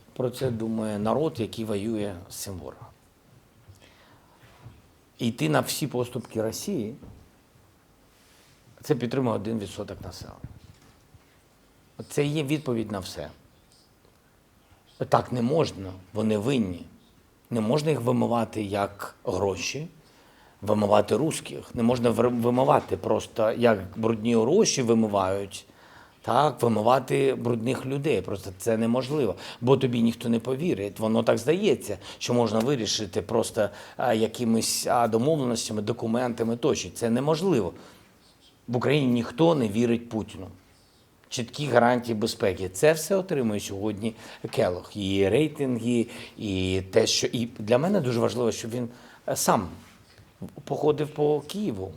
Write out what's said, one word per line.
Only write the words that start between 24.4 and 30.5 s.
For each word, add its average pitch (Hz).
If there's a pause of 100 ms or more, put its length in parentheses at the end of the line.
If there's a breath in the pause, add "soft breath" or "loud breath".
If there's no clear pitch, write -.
вимивають, 101 (560 loud breath)
так, 131
вимивати 127
брудних 120
людей. 135
Просто 98
це 110
неможливо, 120 (260 loud breath)
бо 131
тобі 123
ніхто 117
не 117
повірить. 127